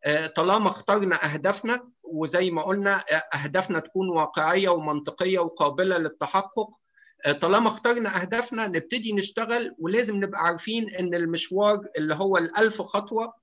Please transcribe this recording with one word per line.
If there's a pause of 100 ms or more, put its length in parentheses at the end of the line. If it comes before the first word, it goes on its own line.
آه،
طالما
اخترنا (100)
أهدافنا، (140)
وزي
ما
قلنا،
آه،
أهدافنا
تكون
واقعية
ومنطقية
وقابلة
للتحقق، (580)
آه،
طالما
اخترنا
أهدافنا
نبتدي
نشتغل،
ولازم
نبقى
عارفين
إن
المشوار (180)
اللي
هو
الألف
خطوة (100)